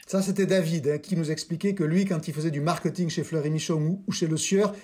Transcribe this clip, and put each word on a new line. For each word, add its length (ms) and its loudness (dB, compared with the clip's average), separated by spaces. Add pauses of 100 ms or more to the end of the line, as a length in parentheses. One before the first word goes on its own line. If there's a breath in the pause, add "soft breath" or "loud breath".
Ça, 140 0
c'était 260 2
David, 420 2
hein, 100 2
qui 180 -4
nous 140 0
expliquait 440 -2
que 100 0
lui, 200 2
quand 240 -2
il 60 -4
faisait 160 -2
du 100 -2
marketing 480 0
chez 140 -2
Fleury 280 -2
Michon 300 0
ou, 260 -2
ou 60 -2
chez 140 0
Le 100 0
Sieur, 480 2